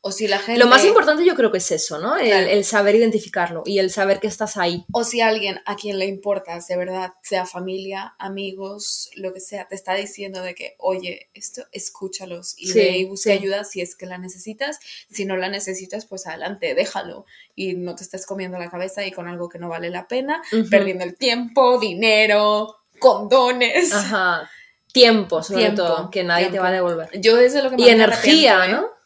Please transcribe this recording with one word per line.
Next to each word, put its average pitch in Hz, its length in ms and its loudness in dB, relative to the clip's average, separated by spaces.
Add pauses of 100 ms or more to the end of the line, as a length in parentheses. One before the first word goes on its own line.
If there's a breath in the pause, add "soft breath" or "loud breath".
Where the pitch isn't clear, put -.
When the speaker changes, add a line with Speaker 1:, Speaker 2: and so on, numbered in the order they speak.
Speaker 1:
o 196 100 -6
si 214 160 -4
la 196 120 2
gente 240 200 -2
Speaker 2:
Lo 240 80 8
más 269 160 8
importante 349 400 6
yo 349 120 6
creo 226 140 4
que 185 100 0
es - 120 -2
eso, 156 280 -4
¿no? 254 180 -2
El, 277 100 0
Speaker 1:
Claro. 190 200 4
Speaker 2:
el 202 180 2
saber 208 300 4
identificarlo 202 680 0
y 196 140 0
el 190 100 0
saber 196 300 0
que 220 80 -4
estás 214 300 -6
ahí. 175 340 -2
Speaker 1:
O 233 140 -2
si 233 160 -2
alguien 214 440 0
a 202 120 -6
quien 202 200 -6
le 190 100 -2
importas, 190 600 -6
de 180 80 -4
verdad, 180 380 -6 (100)
sea 185 220 -4
familia, 190 760 -10
amigos, 196 960 -10
lo 190 180 -10
que 190 60 -16
sea, 190 280 -12
te 196 80 -12
está 190 180 -8
diciendo 196 480 -8
de 180 140 -10
que, - 240 -16
"Oye, 185 540 -6
esto, - 280 -14 (100)
escúchalos 185 840 -12
y 175 100 -12
Speaker 2:
Sí, 185 120 2
Speaker 1:
ve 185 180 2
y 185 80 -2
busca 196 260 -4
Speaker 2:
sí. 196 60 4
Speaker 1:
ayuda 196 260 -2
si 196 160 -10
es 175 160 -8
que 180 120 -16
la 180 100 -12
necesitas. 214 640 -10 (300 loud breath)
Si - 140 -8
no 190 140 -4
la 185 100 -4
necesitas, 196 580 -8
pues 185 220 -14
adelante, 165 480 -6
déjalo. 196 500 -4 (300 soft breath)
Y 185 200 -6
no 180 200 -8
te 190 80 -14
estés 185 220 -12
comiendo 185 340 -8
la 170 100 -10
cabeza 185 360 -8
y 185 80 -8
con 175 160 -12
algo 175 180 -10
que 170 120 -16
no 175 100 -10
vale 170 200 -8
la 180 200 -10
pena, 277 320 -4 (100)
Speaker 2:
Ujú. 220 180 0
Speaker 1:
perdiendo 190 360 2
el 175 100 -10
tiempo, 247 640 2
dinero, 214 960 2 (240)
condones." 247 960 4
Speaker 2:
Ajá. 185 560 0 (440 soft breath)
Tiempo, 214 480 4
sobre 196 200 -2
Speaker 1:
Tiempo, 208 220 0
Speaker 2:
todo, 165 280 -2
que 190 120 -4
nadie 175 240 2
te 175 40 -4
Speaker 1:
tiempo. 185 120 -2
Speaker 2:
va 180 60 2
a 185 40 0
devolver. 175 480 -4
Speaker 1:
Yo 226 160 6
eso 254 220 6
es 262 40 0
lo 262 60 0
que 254 80 4
Speaker 2:
Y - 20 2
Speaker 1:
más 240 80 6
me 233 60 10
Speaker 2:
energía, 226 640 6
Speaker 1:
arrepiento, 185 220 2
¿eh? - 100 -2
Speaker 2:
¿no? - 160 -18